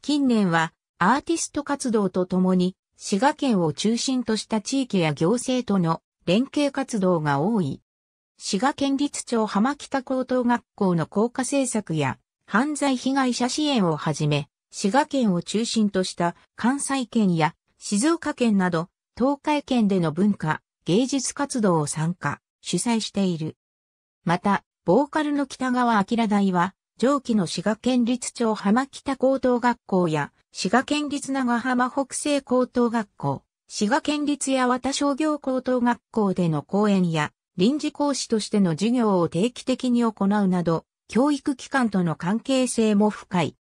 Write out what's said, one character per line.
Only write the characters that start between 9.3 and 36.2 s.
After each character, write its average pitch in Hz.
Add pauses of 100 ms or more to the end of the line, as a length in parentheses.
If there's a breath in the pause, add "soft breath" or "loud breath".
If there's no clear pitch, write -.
浜 226
北 -
高 262
等 254
学 240 (120)
校 185
の 160
校 208
歌 240
制 277
作 208
や、 135 (260)
犯 285
罪 277
被 262
害 262
者 247
支 302
援 254
を 156
は 156
じ 151
め、 147 (220)
滋 -
賀 285
県 233
を 175
中 220
心 214
と 185
し -
た 175 (200 soft breath)
関 269
西 269
圏 196
や 160 (240)
静 208
岡 320
県 233
な 185
ど、 170 (280)
東 277
海 302
圏 233
で 190
の 165
文 190
化、 156 (240)
芸 208
術 262
活 277
動 180
を 147
参 160
加、 - (200)
主 -
催 226
し -
て 196
い 180
る。 156 (680)
ま 175
た、 202 (220)
ボ 185
ー -
カ 311
ル 294
の 285
北 254
川 233
明 233
大 202
は、 180 (240)
上 -
記 226
の 196
滋 170
賀 214
県 247
立 247
町 220
浜 226
北 -
高 269
等 247
学 240
校 180
や、 151 (200)
滋 -
賀 247
県 294
立 269
長 240
浜 247
北 -
西 285
高 254
等 240
学 226
校、 139 (240)
滋 -
賀 311
県 294
立 269
八 254
幡 254
商 285
業 302
高 262
等 254
学 240 (100)
校 202